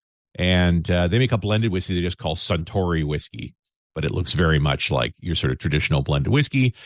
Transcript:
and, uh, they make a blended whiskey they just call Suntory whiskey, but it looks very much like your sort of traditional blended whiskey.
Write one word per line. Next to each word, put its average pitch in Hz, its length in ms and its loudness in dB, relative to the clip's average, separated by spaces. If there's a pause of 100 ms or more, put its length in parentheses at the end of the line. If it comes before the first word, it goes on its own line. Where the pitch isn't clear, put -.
(360)
and, 90 560 2
uh, 87 160 2
they 95 100 2
make 127 140 2
a 113 60 0
blended 107 340 0
whiskey 92 240 -4
they 87 60 -2
just 90 160 -4
call 78 180 -4
Suntory 85 720 -2
whiskey, - 480 -6 (400)
but - 100 -6
it - 80 -2
looks - 220 -4
very 80 240 4
much 69 320 0
like 62 300 -2
your 82 160 -4
sort 67 180 -2
of 64 60 -8
traditional 73 420 0
blended 71 320 0
whiskey. 135 400 2 (120)